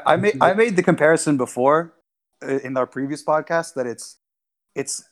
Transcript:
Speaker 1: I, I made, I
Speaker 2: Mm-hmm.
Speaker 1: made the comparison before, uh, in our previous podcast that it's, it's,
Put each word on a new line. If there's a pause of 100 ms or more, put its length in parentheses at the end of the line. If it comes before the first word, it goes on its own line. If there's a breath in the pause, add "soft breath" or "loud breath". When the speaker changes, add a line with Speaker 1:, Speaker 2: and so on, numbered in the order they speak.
Speaker 1:
I,
I
made,
I
Speaker 2:
Mm-hmm.
Speaker 1:
made
the
comparison
before, (500)
uh,
in
our
previous
podcast
that
it's, (580)
it's,